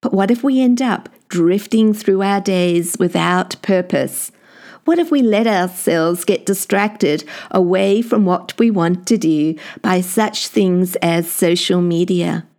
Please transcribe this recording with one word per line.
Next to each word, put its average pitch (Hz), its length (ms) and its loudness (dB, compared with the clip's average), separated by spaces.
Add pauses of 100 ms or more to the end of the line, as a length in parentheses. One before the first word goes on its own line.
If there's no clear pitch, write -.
But - 120 -4
what 196 180 2
if 240 100 0
we 269 200 2
end 247 200 2
up 240 280 -2 (180)
drifting 208 640 2
through 196 280 0
our 196 180 0
days 175 600 0
without 180 640 0
purpose? 180 720 -2 (540)
What 330 140 2
if 330 120 0
we 294 100 2
let 226 260 2
ourselves 175 760 0
get - 220 0
distracted 196 800 0 (280)
away 196 500 2
from 226 240 0
what 180 320 -2
we 233 140 4
want 180 360 0
to 226 100 2
do 156 380 0 (260)
by 180 200 0
such 214 460 -2
things 185 500 0
as 170 320 0
social 175 520 0
media? 175 640 0 (140)